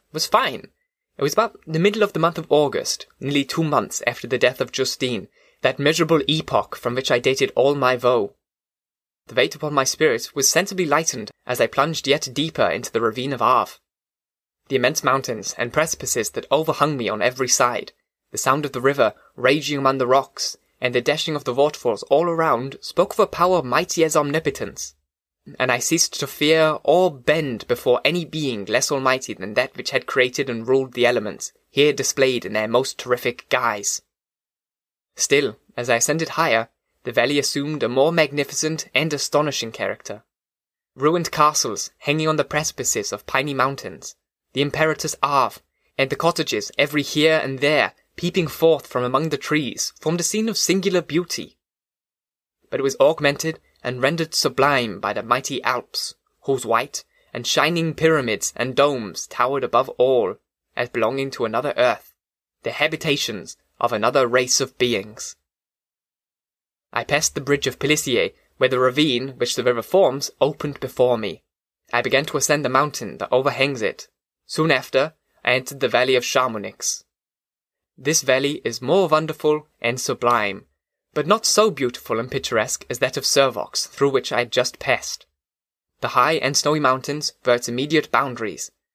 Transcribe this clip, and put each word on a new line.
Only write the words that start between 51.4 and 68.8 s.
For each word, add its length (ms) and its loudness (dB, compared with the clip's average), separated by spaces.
But 100 -4
it 40 -2
was 160 -2
augmented 600 2
and 200 -4
rendered 320 0
sublime 640 0
by 140 -4
the 100 -4
mighty 400 -4
Alps, 500 -4
whose 240 -2
white 380 0
and 140 -6
shining 480 0
pyramids 600 0
and 200 -4
domes 500 0
towered 380 -2
above 340 2
all, 380 4
as 140 -4
belonging 420 -2
to 140 -4
another 300 -4
earth, 380 0
the 100 -6
habitations 840 -2
of 100 0
another 360 2
race 340 2
of 160 -6
beings. 580 -4
I 100 -2
passed 300 0
the 80 -4
bridge 240 0
of 140 -4
Pelissier, 560 0
where 120 2
the 80 0
ravine 600 2